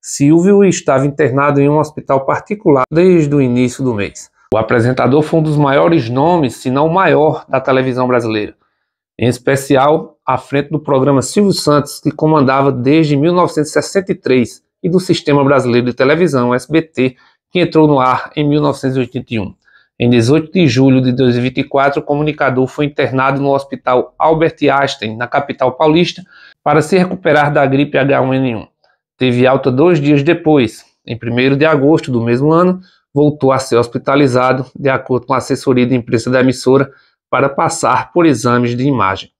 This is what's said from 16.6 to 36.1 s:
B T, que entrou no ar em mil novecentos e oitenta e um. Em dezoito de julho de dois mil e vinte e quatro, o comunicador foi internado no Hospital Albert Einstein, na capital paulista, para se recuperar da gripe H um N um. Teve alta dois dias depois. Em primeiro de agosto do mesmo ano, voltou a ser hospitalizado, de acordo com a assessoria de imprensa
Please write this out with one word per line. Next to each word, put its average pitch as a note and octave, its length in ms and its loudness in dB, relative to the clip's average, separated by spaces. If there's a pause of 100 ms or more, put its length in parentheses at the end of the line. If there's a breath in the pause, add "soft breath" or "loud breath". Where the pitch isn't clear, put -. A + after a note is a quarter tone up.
B D#3+ 140 0
T, B2+ 320 -4 (380 soft breath)
que F3 80 0
entrou D#3+ 260 2
no C#3+ 140 2
ar B2+ 340 -2
em D3+ 100 -2
mil D3 160 0
novecentos C3+ 360 -4
e - 20 -2
oitenta B2 360 -6
e A2+ 40 -4
um. F#2+ 160 -8 (460 soft breath)
Em A#2+ 100 2
dezoito B2+ 400 2
de F3+ 160 2
julho C3 340 4
de B2+ 120 0
dois B2+ 240 0
mil A#2+ 80 -2
e B2+ 40 -2
vinte C3 100 -6
e C3+ 60 -4
quatro, C#3 360 0
o D3+ 40 -12
comunicador C#3+ 640 -2
foi D3 200 -4
internado C3+ 540 -2
no C#3 140 0
Hospital B2+ 640 -4
Albert D#3 440 0
Einstein, C3+ 540 -2
na A#2+ 120 -8
capital B2+ 480 -4
paulista, D#3+ 480 0 (360 loud breath)
para D3 220 0
se F#3 160 0
recuperar D3+ 540 0
da D3 120 2
gripe C#3 320 -2
H C3+ 240 0
um C3 140 -2
N C3 220 -2
um. - 160 -14 (460)
Teve B2+ 280 2
alta C3 240 2
dois D3+ 300 2
dias C#3+ 240 2
depois. D#3 600 0 (220)
Em A#2+ 100 -8
primeiro B2 380 0
de C#3 100 0
agosto D#3 460 2
do A#2+ 100 -2
mesmo A#2+ 300 0
ano, F3+ 300 2 (340 loud breath)
voltou D3 380 0
a B2+ 60 0
ser - 180 -2
hospitalizado, C3 960 0
de C#3 140 -4
acordo C3 380 -4
com C#3 80 -2
a - 20 0
assessoria B2 500 -2
de B2+ 80 0
imprensa A#2 340 -4